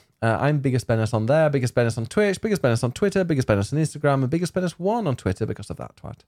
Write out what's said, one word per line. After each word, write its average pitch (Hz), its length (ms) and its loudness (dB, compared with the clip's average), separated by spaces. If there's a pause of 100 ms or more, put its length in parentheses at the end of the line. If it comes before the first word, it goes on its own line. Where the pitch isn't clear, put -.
(200)
Uh, 113 200 2
I'm 147 180 2
Biggest 127 300 0
Bennis 113 260 0
on 110 120 0
there, 151 220 4
Biggest 131 280 0
Bennis 117 200 2
on 113 100 -4
Twitch, 202 340 0
Biggest 214 220 0
Bennis - 200 2
on 123 80 0
Twitter, 196 320 0
Biggest 156 240 0
Bennis 101 260 2
on 147 60 0
Instagram, 143 440 0
and 123 80 0
Biggest 170 240 -2
Bennis 180 180 -2
one 202 340 -2
on 131 80 0
Twitter 98 320 -2
because - 240 -10
of 73 60 -8
that - 200 -14
twat. - 320 -14